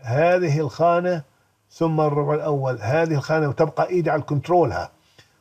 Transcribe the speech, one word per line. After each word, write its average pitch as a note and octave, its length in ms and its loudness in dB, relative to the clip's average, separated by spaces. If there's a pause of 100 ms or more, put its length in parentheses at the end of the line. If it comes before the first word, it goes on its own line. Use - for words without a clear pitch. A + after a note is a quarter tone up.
هذه D#3+ 520 2
الخانة E3+ 640 0 (480)
ثم D#3+ 300 0
الربع D3 340 0
الأول، C3+ 460 -2
هذه D#3 340 0
الخانة D3+ 340 0
وتبقى D#3 400 0
إيدي E3+ 220 0
على D#3 100 0
الكنترول D3 520 0
ها. F2 180 -8 (500)